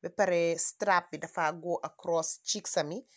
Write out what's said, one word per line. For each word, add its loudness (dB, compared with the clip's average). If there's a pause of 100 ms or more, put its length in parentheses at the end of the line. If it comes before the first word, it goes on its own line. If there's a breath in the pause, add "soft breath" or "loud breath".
ba -8
pare 2
strap 2
bi -10
dafa -2
go -4
across -4
cheeks -4
am 0
yi, -6 (180 soft breath)